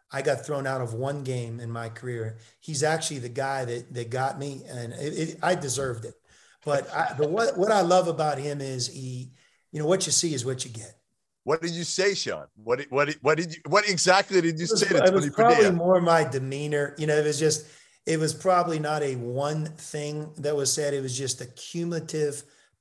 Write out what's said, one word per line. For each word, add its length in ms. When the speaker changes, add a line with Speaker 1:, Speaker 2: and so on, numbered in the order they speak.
Speaker 1:
I 100
got 240
thrown 200
out 160
of 120
one 300
game 360
in 100
my 200
career. 480
He's 200
actually 380
the 100
guy 360
that, 280
that 160
got 300
me, 300
and 240
it, 200
it, 300
I 120
deserved 500
it. 80
But 280
I, 240
the, 100
what, 300
what 140
I 100
love 260
about 300
him 240
is 260
he, 440
you 80
know, 60
what 200
you 80
see 200
is 120
what 180
you 80
get. 220
Speaker 2:
What 180
did 100
you 120
say, 300
Sean? 320
What 240
did, 100
what 160
did, 160
what 160
did 160
you, 140
what 220
exactly 520
did 180
you 60
Speaker 1:
It 60
was, 100
Speaker 2:
say 80
to 80
Speaker 1:
it 160
was 120
Speaker 2:
Tony 80
Speaker 1:
probably 240
Speaker 2:
Padilla? 160
Speaker 1:
more 280
my 220
demeanor. 760
You 100
know, 100
it 80
was 140
just, 280
it 140
was 140
probably 460
not 240
a 120
one 500
thing 720
that 180
was 160
said. 220
It 80
was 160
just 240
a 40
cumulative 1000